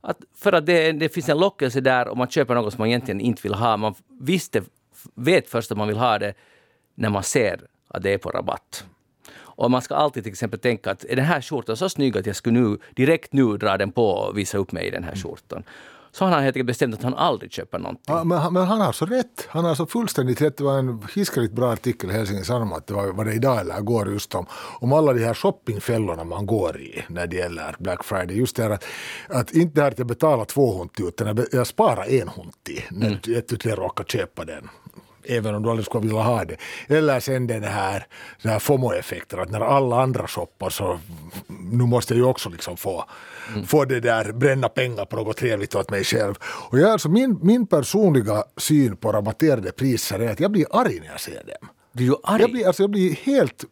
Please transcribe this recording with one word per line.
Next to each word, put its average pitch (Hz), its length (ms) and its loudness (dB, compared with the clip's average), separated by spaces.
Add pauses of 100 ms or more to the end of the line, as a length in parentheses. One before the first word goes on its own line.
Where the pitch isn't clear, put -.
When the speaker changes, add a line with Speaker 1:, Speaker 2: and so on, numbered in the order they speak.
Speaker 1:
att - 160 -6 (200)
för 202 160 2
att 160 120 4
det, 165 260 4
det 151 180 0
finns 165 200 -4
en 147 100 4
lockelse 139 420 2
där 127 260 4
och - 100 -6
man 123 100 0
köper 127 280 2
något 107 180 0
som 120 80 -6
man 110 60 2
egentligen 117 340 0
inte 117 220 0
vill 101 100 -2
ha. 110 240 2
Man 107 180 -2 (260)
visste, 139 400 -2 (540)
vet 147 340 2
först 113 220 -4
att 107 60 -4
man 107 100 0
vill 107 100 -2
ha 113 220 2
det 101 140 -4 (640)
när 107 140 -2
man 101 140 0
ser 101 380 0 (260)
att - 160 -8
det 98 100 2
är 98 40 0
på - 120 -8
rabatt. - 560 -8 (520)
Och - 340 -2
man 127 100 2
ska 143 140 -6
alltid 143 280 0
till 104 80 -8
exempel 107 280 -6
tänka 113 320 -2
att 95 120 -8
är 123 120 -4
den 131 100 2
här 156 160 0
skjortan 117 360 -6
så 185 120 -2
snygg 131 280 0
att 95 80 -2
jag 98 100 -4
skulle 117 240 2
nu, 107 180 2 (180)
direkt 151 380 2
nu 120 240 4
dra 98 200 0
den 98 140 0
på 113 180 2
och 98 280 -2
visa 101 200 -2
upp 95 140 -2
mig 90 160 -6
i - 20 -4
den 90 140 -6
här 82 120 -10
skjortan. - 480 -12 (480)
Så - 140 -2
han 185 80 4
har 147 80 4
helt 135 140 2
enkelt 131 120 0
bestämt 123 280 0
att 110 80 -10
han 123 100 0
aldrig 143 380 0
köper - 280 -8
någonting. 87 240 -10 (120)
Speaker 2:
Ja, 165 80 -2
men 170 140 2
han, 165 160 0
men 185 120 4
han 214 160 2
har 156 100 2
så - 140 -2
rätt. 240 420 -4
Han 170 180 -2
har 170 100 2
så 160 100 -2
fullständigt 151 560 0
rätt. 151 160 2
Det 143 60 -4
var 139 160 2
en 120 260 -4 (100)
hiskeligt 120 380 0
bra 117 200 2
artikel 110 360 -4
i 92 40 -2
Helsingin 101 320 -4
Sanomat. 110 420 -4
Det 101 60 -8
var, 101 140 -2
var 98 180 -4
det 107 80 -2
idag 117 260 2
eller 90 200 -6
igår 104 320 0
just - 240 -6
om, 92 100 -4 (340)
om 123 140 2
alla 151 200 6
de 117 120 2
här 117 80 0
shoppingfällorna 107 920 -2
man 87 220 -6
går 92 360 0
i - 260 -12
när 85 200 -6
det 87 80 -6
gäller 82 440 -6
Black 90 240 -6
Friday. 92 340 -4
Just 120 180 0
det 120 80 0
här 110 60 0
att, 104 160 -2 (440)
att - 220 0
inte 165 240 4
det 151 60 6
här 143 100 4
att 110 60 -10
jag 123 100 -4
betalar 120 380 2
två 120 320 2
hunti, 90 260 -8
utan 90 240 -4
jag 107 80 -2
be-, 120 160 0
jag 123 160 2
sparar 110 420 2
en 127 180 2
hunti - 640 -14
när 107 160 0
Speaker 1:
Mm. 101 180 -2
Speaker 2:
jag 117 120 -2 (140)
inte 113 240 -2
råkar 95 280 -6
köpa 90 420 -6
den, 78 240 -14 (600)
även 110 260 -2
om 107 80 -4
du 117 60 0
aldrig 113 160 0
skulle 110 220 -2
vilja 110 140 0
ha 110 240 2
det. 80 120 -12 (300)
Eller 147 320 2
sen 127 280 -2
den 110 160 -4
här, 101 440 -4 (340)
den 113 100 0
här 107 80 0
fomo-effekten, 117 800 -2
att 92 120 -4
när 107 100 -4
alla 127 400 4
andra 123 260 0
shoppar - 420 -6
så 90 300 -4 (720)
nu 120 120 4
måste 120 300 2
jag 113 60 4
ju 123 60 6
också 127 240 0
liksom 87 280 -10
få, 92 280 -6 (480)
Speaker 1:
Mm. 104 120 -6
Speaker 2:
få 143 200 4
det 131 140 0
där, 113 320 2
bränna 131 380 2
pengar 117 360 -2
på - 100 -10
något 110 220 -4
trevligt 110 380 -2
åt 98 140 -2
mig 98 140 -2
själv. 104 320 0 (340)
Och 123 100 4
jag, 185 120 8
alltså, 160 180 0
min, 226 320 4
min 214 260 4
personliga 135 760 4 (140)
syn 139 400 4
på 107 140 -2
rabatterade 104 600 2
priser - 480 -2
är 117 120 0
att 101 80 -6
jag 190 120 2
blir 185 200 4
arg 190 280 2
när 156 80 -18
jag 127 120 -14
ser - 140 -10 (100)
dem. - 260 -16 (220)
Speaker 1:
Blir 123 160 0
du 135 160 6
arg? 196 180 4
Speaker 2:
Jag 226 100 6
blir, 233 160 0
alltså, 185 160 2
jag 202 60 2
blir 185 260 2
helt 254 560 2